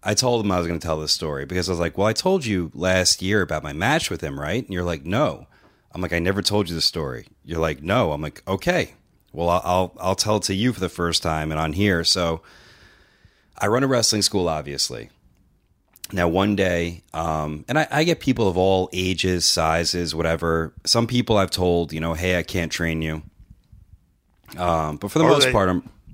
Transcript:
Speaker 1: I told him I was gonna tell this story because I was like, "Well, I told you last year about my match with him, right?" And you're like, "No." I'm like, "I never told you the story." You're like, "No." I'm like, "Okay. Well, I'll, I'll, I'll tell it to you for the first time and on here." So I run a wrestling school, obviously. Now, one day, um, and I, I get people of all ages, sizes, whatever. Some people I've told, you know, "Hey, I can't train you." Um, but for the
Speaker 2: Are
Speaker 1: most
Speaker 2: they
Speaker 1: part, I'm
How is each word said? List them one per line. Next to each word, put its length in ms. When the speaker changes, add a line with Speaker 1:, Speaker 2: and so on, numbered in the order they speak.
Speaker 1:
I 60
told 320
him 60
I 80
was 80
gonna 100
tell 220
this 120
story 340
because 220
I 40
was 80
like, 180
"Well, 80
I 80
told 320
you 300
last 480
year 180
about 220
my 100
match 380
with 100
him, 180
right?" 240
And 80
you're 120
like, 200
"No." 440
I'm 80
like, 120
"I 60
never 240
told 260
you 60
the 60
story." 460
You're 160
like, 220
"No." 300
I'm 100
like, 260
"Okay. 460
Well, 160
I'll, 160
I'll, 340
I'll 160
tell 220
it 60
to 100
you 200
for 60
the 100
first 340
time 280
and 80
on 140
here." 300
So 400
I 80
run 180
a 40
wrestling 340
school, 260
obviously. 640
Now, 140
one 280
day, 460
um, 520
and 120
I, 100
I 140
get 160
people 280
of 100
all 360
ages, 520
sizes, 680
whatever. 580
Some 220
people 300
I've 120
told, 420
you 80
know, 140
"Hey, 240
I 60
can't 280
train 300
you." 220
Um, 400
but 140
for 80
the 60
Speaker 2:
Are 60
Speaker 1:
most 140
Speaker 2:
they 60
Speaker 1:
part, 180
I'm 200